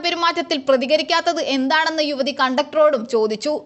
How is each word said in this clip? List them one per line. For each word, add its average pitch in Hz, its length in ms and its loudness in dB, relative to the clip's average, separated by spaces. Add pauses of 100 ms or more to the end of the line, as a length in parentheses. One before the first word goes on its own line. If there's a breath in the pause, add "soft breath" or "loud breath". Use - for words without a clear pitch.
പെരുമാറ്റത്തിൽ 339 540 0 (100)
പ്രതികരിക്കാത്തത് 311 720 0 (140)
എന്താണെന്ന് 311 560 0
യുവതി 269 300 -2
കണ്ടക്ടറോടും 285 640 2 (100)
ചോദിച്ചു. 220 400 0 (140)